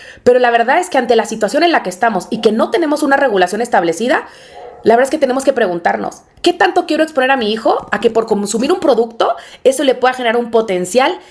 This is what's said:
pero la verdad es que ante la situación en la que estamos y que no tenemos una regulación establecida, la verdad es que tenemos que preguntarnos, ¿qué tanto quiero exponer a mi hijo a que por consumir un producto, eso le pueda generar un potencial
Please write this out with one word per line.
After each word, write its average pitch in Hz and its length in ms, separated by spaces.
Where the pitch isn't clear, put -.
pero 247 140
la 247 120
verdad 233 300
es 359 80
que - 80
ante 240 200
la 214 100
situación 220 360
en 339 80
la 302 120
que 185 80
estamos 196 400
y 220 100
que 220 100
no 240 200
tenemos 294 320
una 277 160
regulación 208 420
establecida, 226 680
la 233 120
verdad 254 80
es 269 60
que 311 80
tenemos 262 260
que 269 80
preguntarnos, 196 720
¿qué 349 140
tanto 359 320
quiero 302 160
exponer 269 280
a 269 60
mi 214 160
hijo 226 400
a 208 80
que 233 100
por 226 140
consumir 214 480
un 370 80
producto, 240 560
eso 269 200
le 254 100
pueda 254 200
generar 240 240
un 233 120
potencial 220 680